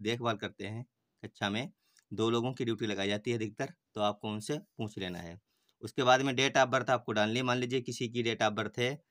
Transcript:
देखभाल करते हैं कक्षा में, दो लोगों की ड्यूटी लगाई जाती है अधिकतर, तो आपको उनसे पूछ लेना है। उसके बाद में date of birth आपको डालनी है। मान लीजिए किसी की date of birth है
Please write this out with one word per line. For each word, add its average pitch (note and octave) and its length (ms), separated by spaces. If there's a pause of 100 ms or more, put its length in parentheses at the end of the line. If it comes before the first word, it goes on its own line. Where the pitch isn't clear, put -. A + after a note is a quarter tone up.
देखभाल A#2 340
करते G2+ 300
हैं A2 180 (380)
कक्षा G#2 280
में, A#2+ 200 (400)
दो A2 200
लोगों A#2 220
की C3 120
ड्यूटी A2+ 220
लगाई G2 220
जाती G#2 220
है A#2+ 60
अधिकतर, A2 360 (220)
तो G#2+ 80
आपको G#2 260
उनसे G#2+ 300
पूछ A2 400
लेना F2+ 200
है। E2+ 200 (440)
उसके - 220
बाद B2+ 180
में C3+ 120
date C3+ 220
of C3 140
birth B2 200
आपको A#2+ 220
डालनी G#2+ 240
है। B2+ 80
मान B2 140
लीजिए B2 240
किसी A#2+ 260
की B2 160
date A2+ 180
of G#2+ 140
birth G#2+ 220
है B2 160 (160)